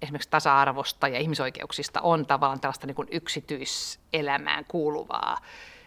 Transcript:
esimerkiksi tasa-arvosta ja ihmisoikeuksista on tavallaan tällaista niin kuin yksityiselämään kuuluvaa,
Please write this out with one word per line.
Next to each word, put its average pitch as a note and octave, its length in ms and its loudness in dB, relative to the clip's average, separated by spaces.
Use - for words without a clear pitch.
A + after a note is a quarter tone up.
esimerkiksi C#3+ 280 -8
tasa-arvosta C#3 800 4
ja B2+ 120 0
ihmisoikeuksista C#3+ 840 -2
on E3 240 4
tavallaan C#3 340 2
tällaista C3+ 280 -4
niin C3+ 80 -6
kuin D3 160 -6
yksityiselämään D3 1600 -2
kuuluvaa, - 680 -2